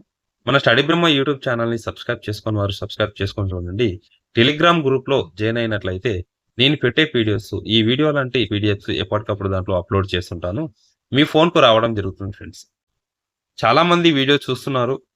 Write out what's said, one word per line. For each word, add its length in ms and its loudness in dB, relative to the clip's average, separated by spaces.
మన 120 2
స్టడీ 240 2
బ్రహ్మ 260 0
YouTube 340 0
ఛానల్‌ని 360 -2
సబ్స్క్రైబ్ 460 -8
చేసుకొని 340 -4
వారు 160 -2
సబ్స్క్రైబ్ 420 -6
చేసుకొని 340 -4
చూడండి. 380 -2
Telegram 440 4
గ్రూప్‌లో 380 0
జాయిన్ 220 -2
అయినట్లయితే 540 -4
నేను 180 4
పెట్టే 300 2
పీడీఎఫ్స్, 480 -2
ఈ 160 2
వీడియో 300 2
లాంటి 340 -2
పీడీఎఫ్స్ 500 -2
ఎప్పటికప్పుడు 520 -4
దాంట్లో 280 -2
అప్‌లోడ్ 320 0
చేస్తుంటాను. 540 -8
మీ 120 4
ఫోన్కు 360 2
రావడం 340 4
జరుగుతుంది 400 -6
ఫ్రెండ్స్. 280 -20
చాలా 240 4
మంది 300 4
వీడియో 260 4
చూస్తున్నారు 560 -2